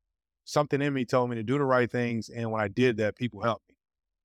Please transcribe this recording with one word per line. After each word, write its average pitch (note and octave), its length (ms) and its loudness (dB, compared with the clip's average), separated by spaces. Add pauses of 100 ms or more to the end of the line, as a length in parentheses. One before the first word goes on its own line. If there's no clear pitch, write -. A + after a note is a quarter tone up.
(460)
something D3 360 0
in C#3+ 120 0
me B2+ 120 -2
told B2 240 2
me A#2+ 60 -4
to A2+ 80 -4
do B2+ 140 0
the C#3+ 80 0
right B2+ 240 4
things. A#2+ 400 -2
And A#2 220 -6
when A2 100 -2
I G#2 60 0
did A2+ 300 2
that, G#2+ 180 -2
people G#2 280 -6
helped A2+ 260 -2
me. - 60 -20 (500)